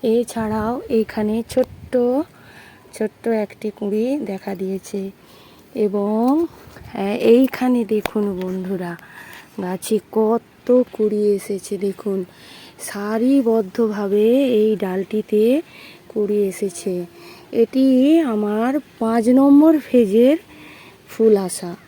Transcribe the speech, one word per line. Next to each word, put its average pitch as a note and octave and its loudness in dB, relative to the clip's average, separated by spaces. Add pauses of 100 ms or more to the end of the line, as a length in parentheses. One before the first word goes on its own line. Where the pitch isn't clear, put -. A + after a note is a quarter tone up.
এছাড়াও A3 -2 (160)
এইখানে G#3+ -2 (180)
ছোট্ট, - -4 (1000)
ছোট্ট - -8 (220)
একটি - -12 (100)
কুড়ি G#3+ -4 (200)
দেখা G3 -10
দিয়েছে F#3+ -8 (840)
এবং, G#3 -2 (680)
হ্যাঁ, G3 -6 (180)
এইখানে B3+ 2 (140)
দেখুন G#3+ -2 (200)
বন্ধুরা, F#3 -6 (680)
গাছে F#3 -4 (200)
কত A3 -2 (280)
কুড়ি G#3+ -2 (160)
এসেছে G3 -10
দেখুন। F#3+ -4 (680)
সারিবদ্ধভাবে G#3+ 0 (340)
এই G#3+ 2 (140)
ডালটিতে G3+ -2 (680)
কুড়ি G#3 -2 (120)
এসেছে। F#3 -8 (680)
এটি C4 0 (480)
আমার G#3+ -2 (280)
পাঁচ A3+ 0 (160)
নম্বর C#4+ 8
ফেজের A#3+ 4 (720)
ফুল A3 4 (140)
আসা। F3 -10 (160)